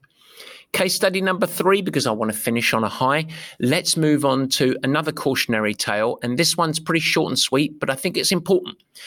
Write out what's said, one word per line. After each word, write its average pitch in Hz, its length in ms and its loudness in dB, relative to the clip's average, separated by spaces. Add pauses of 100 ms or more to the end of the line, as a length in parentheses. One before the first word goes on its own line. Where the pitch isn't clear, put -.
(720)
Case 190 220 0
study 190 260 0
number 185 280 0
three, 196 340 2
because 151 240 -2
I 123 60 2
want 110 200 0
to 104 60 -8
finish 117 380 0
on 113 80 2
a 104 60 0
high, 139 360 0 (340)
let's 131 380 0
move 151 260 4
on 135 260 2
to 131 340 2
another 151 280 0
cautionary 113 600 0
tale. 110 480 -2
And 123 160 -2
this 160 180 2
one's 160 240 0
pretty 165 200 0
short 156 320 0
and 131 80 -2
sweet, - 400 0
but - 100 -2
I 135 60 -2
think 185 200 -4
it's 143 160 0
important 180 460 0 (300)